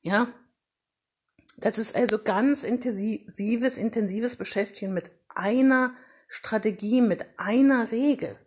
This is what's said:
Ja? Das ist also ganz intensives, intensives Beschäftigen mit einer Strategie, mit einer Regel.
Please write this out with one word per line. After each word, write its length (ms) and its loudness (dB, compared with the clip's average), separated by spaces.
Ja? 260 0
Das 200 -2
ist 180 -4
also 240 4
ganz 440 0
intensives, 1120 -4
intensives 580 -2
Beschäftigen 580 -6
mit 180 -6
einer 640 2
Strategie, 720 -2
mit 240 0
einer 540 2
Regel. 560 -2